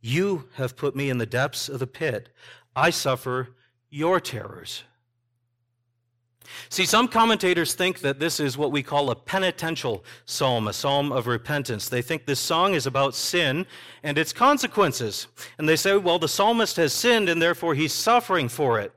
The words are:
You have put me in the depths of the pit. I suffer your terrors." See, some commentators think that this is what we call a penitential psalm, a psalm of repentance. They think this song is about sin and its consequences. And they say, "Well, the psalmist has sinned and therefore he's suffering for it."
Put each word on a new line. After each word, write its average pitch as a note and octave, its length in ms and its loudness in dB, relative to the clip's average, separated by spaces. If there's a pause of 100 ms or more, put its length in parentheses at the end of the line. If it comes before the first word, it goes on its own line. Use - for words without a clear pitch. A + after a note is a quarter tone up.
You D#3+ 520 -2
have B2+ 240 -6
put C#3 180 -2
me C#3 140 -2
in B2+ 80 -2
the A#2 80 -2
depths B2 420 -4
of C#3 120 -8
the C3 60 -2
pit. B2 440 -6 (440)
I D3 160 2
suffer B2+ 600 -4 (400)
your D#3+ 320 0
terrors." - 600 -12 (1900)
See, F#3 160 0
some A#3 240 4
commentators G3 640 2
think F#3 260 -2
that C#3 180 -2
this D#3 220 -2
is C3+ 180 -2
what C#3+ 140 0
we C#3+ 100 0
call C#3+ 280 0
a A#2 60 0
penitential E3 920 -4 (180)
psalm, A#2 460 0
a G2 40 -6
psalm C#3+ 380 0
of B2 160 -2
repentance. A#2+ 640 -4
They B2 120 -2
think D#3 240 -6
this C#3 140 -2
song F3+ 360 2
is C3+ 120 -2
about C3+ 260 2
sin E3+ 540 0 (340)
and D3 160 -2
its D#3+ 140 0
consequences. F#3+ 960 2 (300)
And D#3 100 -2
they D#3+ 80 6
say, G3 220 4
"Well, F3+ 200 2
the D#3+ 120 0
psalmist A3 480 2
has D#3+ 160 2
sinned A3+ 340 2
and E3 140 2
therefore E3 340 2
he's D3 160 0
suffering G3 560 2
for A#2 320 0
it." G2+ 180 -6